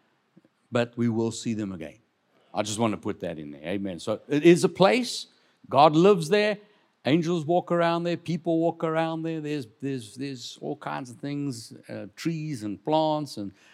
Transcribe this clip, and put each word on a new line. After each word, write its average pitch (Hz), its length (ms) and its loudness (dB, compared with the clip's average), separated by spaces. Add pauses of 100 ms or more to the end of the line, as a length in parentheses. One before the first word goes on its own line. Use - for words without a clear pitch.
(720)
but 120 240 0
we 117 120 0
will 113 220 0
see 113 220 -6
them 104 200 -6
again. 80 260 -12 (560)
I 101 80 6
just 107 160 -2
want 113 140 2
to 95 40 -2
put 101 240 -6
that 82 180 -6
in 73 140 -10
there. 71 100 -16
Amen. 95 380 -4
So 107 280 -4
it 143 140 2
is 170 220 8
a 180 40 4
place. 214 580 2 (420)
God 151 260 6
lives 170 360 6
there. 208 280 2 (480)
Angels 160 400 2
walk 175 240 0
around 170 320 0
there. 170 140 -2
People 165 420 -2
walk 165 240 -2
around 160 400 -2
there. 160 180 -6
There's, 147 260 -6 (140)
there's, 131 360 -8
there's 131 440 -12
all 147 160 -8
kinds 147 340 -10
of 113 80 -16
things, 143 540 -8 (160)
uh, 110 180 -10 (100)
trees 151 480 -6
and 101 200 -8
plants 156 520 -2
and, 101 160 -8 (220)